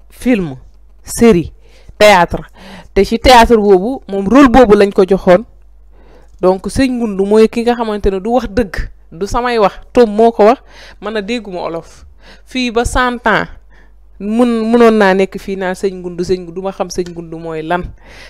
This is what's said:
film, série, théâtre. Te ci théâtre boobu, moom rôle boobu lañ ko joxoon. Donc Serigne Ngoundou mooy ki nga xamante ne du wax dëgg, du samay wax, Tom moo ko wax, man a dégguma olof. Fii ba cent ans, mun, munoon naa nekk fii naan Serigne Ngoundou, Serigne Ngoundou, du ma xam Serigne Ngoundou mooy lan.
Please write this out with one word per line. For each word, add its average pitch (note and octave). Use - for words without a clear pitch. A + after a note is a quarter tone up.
film, F#3
série, G#3+
théâtre. F3
Te G3
ci A3+
théâtre A#3
boobu, G#3
moom G3
rôle C4
boobu A3+
lañ G3+
ko G3
joxoon. F#3
Donc F#3
Serigne B3+
Ngoundou G3+
mooy A3
ki A#3
nga A#3
xamante G#3+
ne F#3+
du G3
wax A#3
dëgg, G3
du E3+
samay A#3+
wax, G3
Tom A#3+
moo A3+
ko G#3
wax, B3
man G#3+
a G#3+
dégguma G3+
olof. -
Fii B3+
ba A#3
cent B3
ans, F3
mun, A3
munoon A#3
naa F#3+
nekk G3
fii G3
naan F#3
Serigne F#3
Ngoundou, F3
Serigne F3+
Ngoundou, E3+
du -
ma F#3+
xam F#3
Serigne F3
Ngoundou E3
mooy D#3+
lan. F3